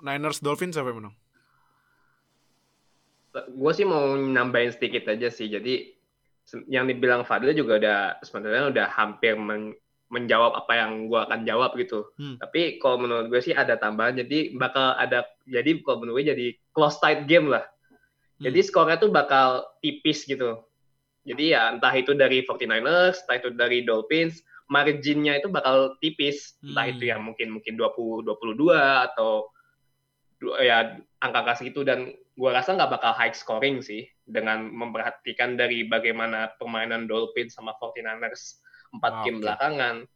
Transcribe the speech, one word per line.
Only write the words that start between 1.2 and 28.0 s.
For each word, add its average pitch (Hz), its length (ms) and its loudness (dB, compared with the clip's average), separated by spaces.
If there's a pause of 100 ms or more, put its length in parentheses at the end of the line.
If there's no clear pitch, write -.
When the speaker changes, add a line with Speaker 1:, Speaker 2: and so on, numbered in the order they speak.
Speaker 2:
Gue 135 240 0
sih 202 80 2
mau 143 320 2
nambahin 123 560 2
sedikit 113 400 -4
aja 117 160 -2
sih. 107 240 -8
Jadi, 120 400 -4 (560)
se-, 120 160 -16
yang 131 240 -2
dibilang 123 400 2
Fadil 120 240 2
juga 123 240 2
udah, 107 240 2 (240)
sebenarnya 110 480 -2
udah 107 160 2
hampir 107 480 0
men-, 107 400 -6 (320)
menjawab 117 560 2
apa 117 160 2
yang 110 320 -4
gue 113 80 4
akan 110 240 -4
jawab 123 320 0
gitu. 113 400 -4
Speaker 1:
Hmm. 139 240 -12
Speaker 2:
Tapi 160 400 -2
kalau 123 240 2
menurut 117 240 -2
gue 123 160 2
sih 165 80 0
ada 127 240 2
tambahan. 110 400 -2
Jadi, 131 400 -2
bakal 131 400 0
ada, 123 320 0 (160)
jadi 131 400 0
kalau 120 160 0
menurut 117 240 -2
gue 147 80 2
jadi 123 140 -4 (260)
close 151 320 2
tight 147 240 2
game 156 240 6
lah. - 160 0 (680)
Jadi 139 200 0
Speaker 1:
Hmm. 190 80 6
Speaker 2:
skornya 165 300 4
tuh 202 140 4
bakal 135 560 4 (120)
tipis 151 440 -2
gitu. 127 400 -4 (600)
Jadi 143 300 0
ya 117 160 4
entah 123 240 2
itu 131 220 2
dari 131 280 4
forty-niners, 127 800 2
entah 123 140 0
itu 123 140 -4
dari 120 320 2
Dolphins, 151 580 0 (240)
marginnya 147 720 2
itu 104 140 -4
bakal 135 480 2
tipis. 143 640 -4
Entah 131 240 -4
Speaker 1:
Hmm. 127 80 -2
Speaker 2:
itu 123 100 -8
yang 113 160 -2
mungkin, 110 300 -6
mungkin 110 240 -10
dua 113 180 0
puluh, 117 300 -6